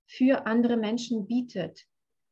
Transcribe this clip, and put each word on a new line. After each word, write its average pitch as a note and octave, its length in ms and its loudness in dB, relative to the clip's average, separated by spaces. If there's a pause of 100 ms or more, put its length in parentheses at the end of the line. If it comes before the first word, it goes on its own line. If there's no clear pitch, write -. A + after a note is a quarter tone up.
für C4 380 2
andere A#3 300 2
Menschen A3 500 -4
bietet. A#3 600 -6 (460)